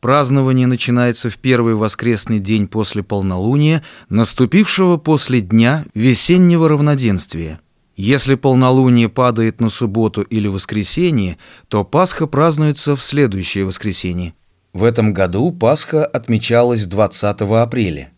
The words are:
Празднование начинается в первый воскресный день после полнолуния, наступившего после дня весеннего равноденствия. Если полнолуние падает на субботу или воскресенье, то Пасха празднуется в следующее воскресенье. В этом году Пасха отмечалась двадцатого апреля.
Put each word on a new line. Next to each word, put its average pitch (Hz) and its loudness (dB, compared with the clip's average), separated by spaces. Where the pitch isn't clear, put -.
Празднование 131 0
начинается 123 0
в - -14
первый 120 0
воскресный 110 -2
день 104 -2
после 107 -4
полнолуния, 110 -2
наступившего 170 2
после 147 0
дня 113 2
весеннего 160 4
равноденствия. 117 -2
Если 131 0
полнолуние 127 2
падает 117 0
на 117 0
субботу 107 0
или 104 -2
воскресенье, 104 -2
то 104 -2
Пасха 160 0
празднуется 147 0
в 131 -4
следующее 98 -2
воскресенье. 90 -4
В 92 -2
этом 113 2
году 95 -2
Пасха 151 0
отмечалась 117 0
двадцатого 101 0
апреля. 101 -4